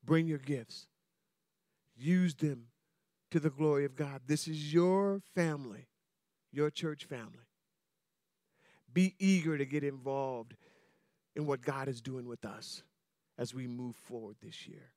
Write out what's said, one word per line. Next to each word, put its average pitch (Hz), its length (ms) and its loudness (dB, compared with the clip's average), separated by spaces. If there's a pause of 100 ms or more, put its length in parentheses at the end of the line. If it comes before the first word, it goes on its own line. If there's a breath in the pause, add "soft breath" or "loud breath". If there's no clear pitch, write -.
Bring 160 220 6
your 156 140 -2
gifts. 131 480 -6 (1080)
Use 175 400 2
them 131 320 -2 (640)
to 165 100 2
the 151 120 2
glory 143 340 2
of 135 100 -4
God. 139 300 -4
This 151 220 0
is 151 260 -4
your 190 480 4 (140)
family, 139 520 -2 (640)
your 147 200 0
church 151 340 -6
family. 120 440 -14 (1400 soft breath)
Be 185 280 4
eager 175 380 4
to 139 80 0
get 143 180 -2
involved 135 720 -4 (800 soft breath)
in 151 100 -4
what 135 160 0
God 135 260 -4
is 120 140 -6
doing 127 240 -8
with 120 200 -10
us - 360 -12 (560)
as 123 160 -6
we 127 140 -8
move 123 280 -8
forward 110 460 -14
this - 260 -16
year. - 300 -20